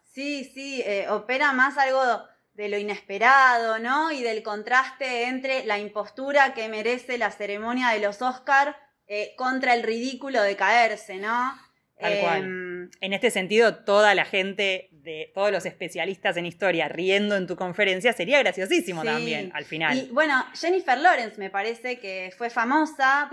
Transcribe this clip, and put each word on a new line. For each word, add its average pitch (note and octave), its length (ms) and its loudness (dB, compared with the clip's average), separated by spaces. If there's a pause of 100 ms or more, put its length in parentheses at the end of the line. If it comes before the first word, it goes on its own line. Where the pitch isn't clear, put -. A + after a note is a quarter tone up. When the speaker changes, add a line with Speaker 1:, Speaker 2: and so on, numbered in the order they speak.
(120)
Speaker 1:
Sí, C#4 320 -8 (100)
sí, C4+ 320 -8
eh, G3 220 -4
opera C4 460 0
más C4+ 240 2
algo C4 240 2 (540)
de G#3 120 -8
lo G#3 100 -2
inesperado, A3+ 1000 2
¿no? C#4+ 320 0
Y C#4 100 -6
del A3 220 -4
contraste B3 840 -2
entre C4 360 -4
la G#3 140 0
impostura B3+ 760 0
que A3 140 -6
merece A#3+ 500 -4
la G#3+ 140 0
ceremonia A3 600 -2
de G#3+ 100 0
los G3+ 200 -2
Oscar, C#4 540 2 (320)
eh, G#3 300 -6
contra C4 360 0
el A#3+ 100 2
ridículo B3+ 600 -2
de G3+ 140 0
caerse, G#3+ 580 2
¿no? A#3+ 380 -4 (440)
Speaker 2:
Tal G3+ 220 -2
cual. F3 240 0
Speaker 1:
Em, F3+ 460 -8 (120)
Speaker 2:
En F#3+ 120 -4
este G3 180 2
sentido, G#3 520 4
toda G#3 320 6
la E3+ 100 2
gente, F#3+ 680 -2
de D#3 420 -14
todos G3+ 180 0
los F3 140 -2
especialistas F3 720 -4
en F3 80 -4
historia E3+ 420 0
riendo G3 480 2
en F#3+ 120 0
tu E3+ 80 -4
conferencia F#3 580 0
sería C4 260 2
graciosísimo G3+ 640 0
Speaker 1:
Sí. D#3 60 -2
Speaker 2:
también, D#3 460 -4
al D3 120 -8
final. D#3+ 320 -2
Speaker 1:
Y, C4 140 -6
bueno, C#4 340 0 (140)
Jennifer E4+ 380 0
Lawrence C#4 420 2
me G3 100 -8
parece A3+ 500 -6
que F#3+ 380 -10
fue A#3 120 -6
famosa C#4 840 2